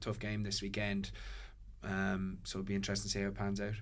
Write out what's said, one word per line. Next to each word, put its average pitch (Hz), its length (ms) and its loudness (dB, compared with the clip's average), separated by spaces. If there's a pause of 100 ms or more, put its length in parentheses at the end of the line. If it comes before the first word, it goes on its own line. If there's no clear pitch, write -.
tough 107 180 -2
game 107 240 0
this 101 200 0
weekend. 101 480 2 (720)
Um, 95 600 2
so - 140 -4
it'll 95 80 -2
be 101 80 2
interesting 98 340 2
to - 40 2
see 101 80 2
how 98 80 4
it 98 60 -2
pans 101 260 0
out. 104 220 0